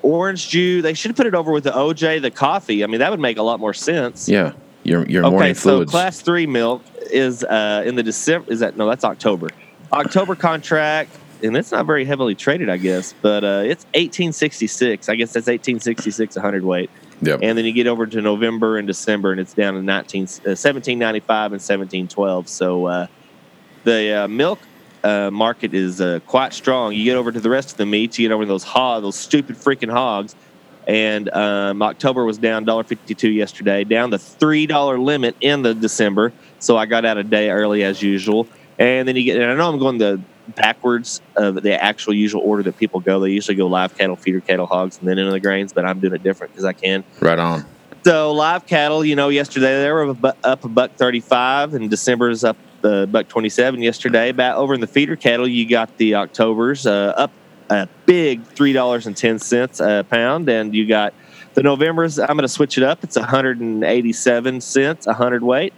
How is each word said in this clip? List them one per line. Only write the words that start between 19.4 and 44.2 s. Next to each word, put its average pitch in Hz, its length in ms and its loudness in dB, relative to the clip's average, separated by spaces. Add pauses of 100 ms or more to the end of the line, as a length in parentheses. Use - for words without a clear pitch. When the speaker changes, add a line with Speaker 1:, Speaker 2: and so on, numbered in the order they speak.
Speaker 1:
it's 92 120 -8
down 101 220 0
to 95 80 -6
nineteen, 95 460 -4 (180)
uh, 98 80 -2
seventeen 127 460 -2
ninety-five 107 500 0
and 98 100 -8
seventeen 95 460 -4
twelve. 92 420 -2
So, 90 380 -2
uh, 87 200 -4 (760)
the, 110 300 2 (120)
uh, 101 40 -4
milk, 147 320 -2 (420)
uh, 101 300 0
market 110 420 -2
is, 92 260 -2
uh, 87 280 0
quite 131 260 0
strong. 127 380 -2
You 107 100 -2
get 123 140 2
over 120 160 -2
to 113 80 -6
the 113 100 0
rest 131 220 -2
of - 40 -20
the 101 100 -2
meats, 107 340 -2
you 113 80 2
get 110 60 2
over 107 100 0
to 104 40 -6
those 98 140 -2
hog, 123 400 0
those 98 140 -6
stupid 139 400 -2
freaking 131 340 -2
hogs, 113 460 -2 (500)
and, 107 480 0
um, 101 480 -2
October 123 420 -2
was 110 140 -2
down 110 240 0
a 110 40 -4
dollar 113 180 0
fifty-two 113 460 -2
yesterday, 101 520 0
down 113 280 0
the 101 80 -2
three 156 480 0
dollar 143 300 2
limit 131 440 0
in 139 220 2
the 117 120 2
December. 110 580 0 (280)
So 120 160 4
I 110 100 2
got 113 180 0
out 110 140 2
a 101 60 -4
day 107 260 0
early 104 320 0
as 98 180 -2
usual. 104 460 0 (320)
And 127 300 2
then 127 80 0
you 127 80 0
get, 120 160 2
and 120 100 2
I 127 60 0
know 170 120 2
I'm 147 120 -2
going 131 180 0
the 101 220 2 (340)
backwards 120 640 -2 (160)
of 98 260 0
the 101 200 2
actual 104 320 -2
usual 104 280 0
order 104 200 0
that 92 160 -4
people 101 220 -2
go. 95 200 2
They 95 100 0
usually 101 260 -2
go 95 100 0
live 92 320 0
cattle, 95 180 0
feeder 92 240 -2